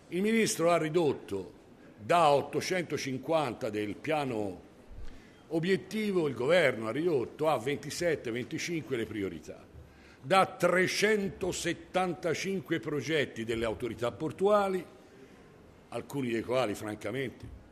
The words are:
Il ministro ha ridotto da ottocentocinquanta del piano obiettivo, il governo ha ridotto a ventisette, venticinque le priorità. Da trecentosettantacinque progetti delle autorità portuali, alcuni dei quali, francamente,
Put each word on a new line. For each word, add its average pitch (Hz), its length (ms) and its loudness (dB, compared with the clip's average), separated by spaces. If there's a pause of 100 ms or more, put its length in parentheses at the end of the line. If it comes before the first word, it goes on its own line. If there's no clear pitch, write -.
(100)
Il 175 120 -2
ministro 208 480 4
ha 170 80 6
ridotto 151 760 0 (460)
da 151 320 6
ottocentocinquanta 139 1400 0
del 104 260 -2
piano 120 640 -2 (880)
obiettivo, 185 800 0
il 131 60 -4
governo 127 520 4
ha 110 60 -2
ridotto 151 560 0
a 143 100 4
ventisette, 139 720 -2
venticinque 135 680 -4
le 113 80 -2
priorità. 95 560 -6 (640)
Da 185 240 4
trecentosettantacinque 180 2250 0
progetti 143 640 -2
delle 113 220 -2
autorità 117 480 -2
portuali, 190 720 0 (1000)
alcuni 120 420 -6
dei 113 120 0
quali, 113 320 0
francamente, 107 760 -8 (240)